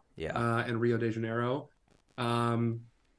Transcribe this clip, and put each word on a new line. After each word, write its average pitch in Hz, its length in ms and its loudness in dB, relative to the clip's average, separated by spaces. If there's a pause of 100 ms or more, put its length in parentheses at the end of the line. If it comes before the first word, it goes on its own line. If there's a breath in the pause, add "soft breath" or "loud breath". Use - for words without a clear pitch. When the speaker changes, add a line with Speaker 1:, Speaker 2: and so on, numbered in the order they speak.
(160)
Speaker 1:
Yeah. - 220 -4
Speaker 2:
uh, 117 280 2
in 117 140 -2
Rio 120 180 4
de 113 140 0
Janeiro. 117 560 -2 (500)
Um, 117 640 0 (380)